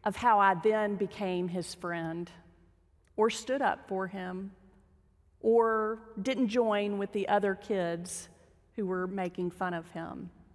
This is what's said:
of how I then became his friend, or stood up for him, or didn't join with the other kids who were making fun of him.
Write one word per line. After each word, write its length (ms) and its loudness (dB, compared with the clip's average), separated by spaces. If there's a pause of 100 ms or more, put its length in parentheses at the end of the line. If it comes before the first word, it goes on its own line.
of 120 -2
how 220 4
I 160 6
then 420 2
became 520 -2
his 260 -6
friend, 560 -6 (840)
or 140 4
stood 320 -4
up 240 0
for 200 -4
him, 460 -8 (880)
or 580 4 (220)
didn't 280 2
join 500 2
with 140 -4
the 160 -2
other 260 4
kids 760 -4 (480)
who 80 -2
were 220 -2
making 440 -4
fun 220 -4
of 180 -6
him. 400 -10 (240)